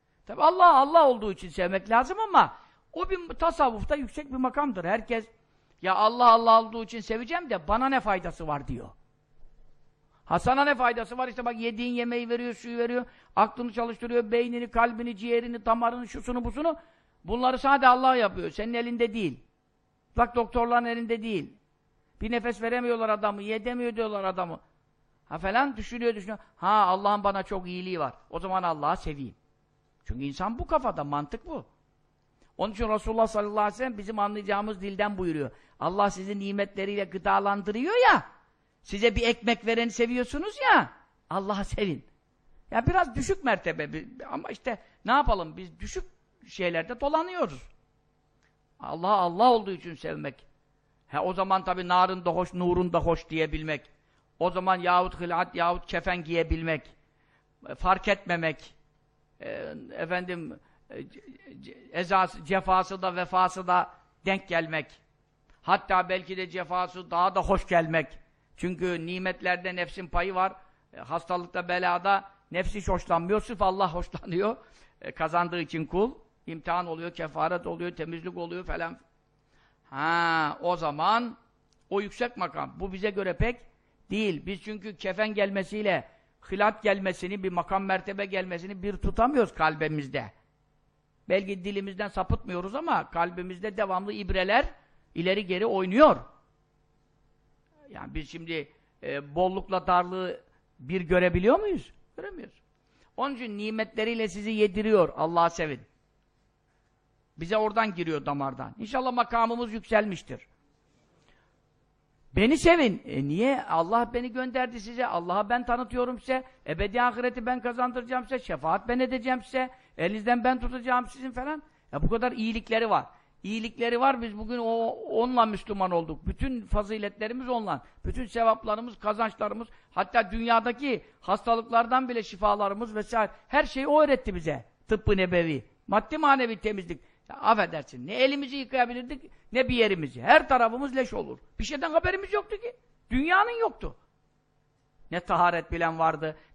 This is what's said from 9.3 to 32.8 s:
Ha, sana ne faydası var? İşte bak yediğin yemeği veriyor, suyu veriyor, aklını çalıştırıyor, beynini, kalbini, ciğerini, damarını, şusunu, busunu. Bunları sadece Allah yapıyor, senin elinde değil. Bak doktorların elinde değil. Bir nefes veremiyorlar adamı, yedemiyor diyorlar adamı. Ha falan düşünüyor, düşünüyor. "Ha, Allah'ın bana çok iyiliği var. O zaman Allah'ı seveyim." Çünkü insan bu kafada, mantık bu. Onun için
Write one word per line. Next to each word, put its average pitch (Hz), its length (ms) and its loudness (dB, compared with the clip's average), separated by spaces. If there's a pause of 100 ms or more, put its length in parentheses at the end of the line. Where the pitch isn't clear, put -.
Ha, 170 140 0
sana 262 240 2
ne 285 120 4
faydası 233 420 0
var? 254 100 -2
İşte 240 180 -8
bak 240 100 -2
yediğin 233 380 -4
yemeği 240 360 -4
veriyor, 240 240 -2
suyu 240 240 -10
veriyor, 240 280 -2 (300)
aklını 220 360 0
çalıştırıyor, 233 600 -2
beynini, 240 400 0
kalbini, 233 460 0
ciğerini, 233 480 -2
damarını, 233 420 0
şusunu, 247 380 -6
busunu. 302 320 -2 (460)
Bunları 247 340 2
sadece 269 300 6
Allah 254 280 8
yapıyor, 190 360 0
senin 226 220 -6
elinde 233 400 -2
değil. 175 300 -4 (720)
Bak 240 180 2
doktorların 240 500 2
elinde 233 380 -4
değil. 196 340 -6 (640)
Bir 220 100 -4
nefes 233 300 -2
veremiyorlar 233 480 0
adamı, 208 320 0
yedemiyor 226 540 -4
diyorlar 214 280 -4
adamı. 180 360 -4 (640)
Ha - 140 -8
falan 220 380 0
düşünüyor, 233 380 -2
düşünüyor. 208 220 -10 (180)
"Ha, 175 120 -4
Allah'ın 202 560 4
bana 196 200 0
çok 190 240 -6
iyiliği 180 320 -6
var. 135 140 -2 (160)
O 165 100 -8
zaman 185 240 -2
Allah'ı 160 340 0
seveyim." 139 380 -10 (720)
Çünkü 123 180 -6
insan 185 360 -4
bu 359 80 -6
kafada, 247 360 0
mantık 147 420 -6
bu. - 200 -10 (920)
Onun 208 160 -4
için 214 160 -2